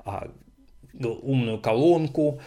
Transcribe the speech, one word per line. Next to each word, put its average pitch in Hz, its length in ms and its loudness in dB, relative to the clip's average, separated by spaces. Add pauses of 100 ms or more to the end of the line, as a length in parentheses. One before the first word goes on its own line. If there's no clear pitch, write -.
а, 101 240 -8 (640)
г-, 127 140 -6
умную 117 520 -2
колонку, 147 880 2